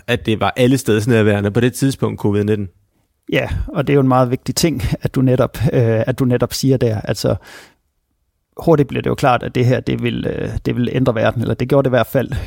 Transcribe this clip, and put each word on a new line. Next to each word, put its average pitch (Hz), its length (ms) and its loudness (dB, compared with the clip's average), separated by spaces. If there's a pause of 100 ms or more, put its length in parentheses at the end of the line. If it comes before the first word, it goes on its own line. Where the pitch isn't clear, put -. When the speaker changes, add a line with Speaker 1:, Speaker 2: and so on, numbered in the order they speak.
Speaker 1:
at 120 180 -2
det 110 140 0
var 98 180 0
alle 131 200 4
steds 110 300 0
nærværende 104 440 2
på 110 80 -2
det 123 140 2
tidspunkt, 123 460 -2
covid 104 240 0
nitten? 104 240 -2 (640)
Speaker 2:
Ja, 131 160 0 (200)
og 170 200 -4
det 143 60 2
er - 20 4
jo 143 60 4
en 131 60 2
meget 127 240 4
vigtig 131 240 -4
ting, 147 280 0 (180)
at - 140 -4
du 135 60 0
netop, 127 360 2 (160)
øh, 113 340 2
at 123 120 -4
du 135 60 0
netop 123 280 0
siger 131 240 0
der. 113 240 -2
Altså, - 340 -2 (1200)
hurtigt 147 320 2
bliver - 120 -4
det - 80 -2
jo 123 60 0
klart, 123 280 0
at - 120 -8
det 123 100 2
her, 123 140 2
det 117 240 -4
vil, 120 240 -4
øh, - 220 -4 (160)
det 123 100 -2
vil 120 160 -2
ændre 123 240 0
verden, 110 260 0
eller 113 120 -2
det 123 160 -4
gjorde 139 140 4
det 131 60 0
i 123 80 2
hvert 113 100 2
fald, 123 240 -2 (140)